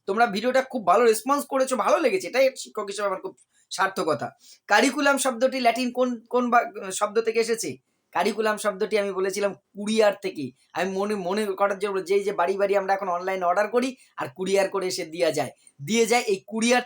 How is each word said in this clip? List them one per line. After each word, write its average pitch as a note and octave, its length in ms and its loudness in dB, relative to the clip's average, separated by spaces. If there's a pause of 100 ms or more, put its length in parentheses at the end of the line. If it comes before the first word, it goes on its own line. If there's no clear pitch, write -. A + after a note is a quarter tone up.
তোমরা F#3 200 2
ভিডিওটা A3 360 0
খুব B3+ 260 -6
ভালো G#3 180 6
রেসপন্স C4+ 400 2
করেছো, C4 300 0
ভালো B3 240 2
লেগেছে, G#3 280 0
এটাই C4 300 4
শিক্ষক G#3+ 300 -10
হিসেবে G3+ 200 -6
আমার F#3 140 -4
খুব - 160 -12 (340)
সার্থকতা। D#3+ 600 -2 (360)
কারিকুলাম C4+ 500 4
শব্দটি B3+ 420 0
ল্যাটিন B3 320 2
কোন, B3 280 -2
কোন B3 300 -2
বা-, G#3+ 420 0
শব্দ G#3 300 0
থেকে A3+ 180 0
এসেছে? A3 380 -2 (340)
কারিকুলাম G#3+ 460 0
শব্দটি G#3 420 -2
আমি G3+ 120 -2
বলেছিলাম F#3+ 420 -2
কুরিয়ার G#3 680 0
থেকে। C#3 300 -6 (220)
আমি F#3 180 -2
মনে, G3+ 240 -2
মনে G3 300 -2
করার G3 340 0
জন্য, F#3+ 260 -2
যেই G3+ 180 2
যে G3+ 80 -2
বাড়ি F3+ 260 0
বাড়ি G3 180 2
আমরা F#3+ 180 2
এখন G3 160 -2
অনলাইন F#3 340 -2
অর্ডার F3+ 240 2
করি B3 280 -2 (220)
আর D#3 100 -6
কুরিয়ার F#3+ 420 0
করে F#3 180 -4
এসে F3+ 180 -6
দেয়া D#3+ 260 0
যায়, C#3 200 -4 (340)
দিয়ে A3+ 200 2
যায়, A#3+ 160 2
এই G#3 260 -2
কুরিয়ার A#3 380 2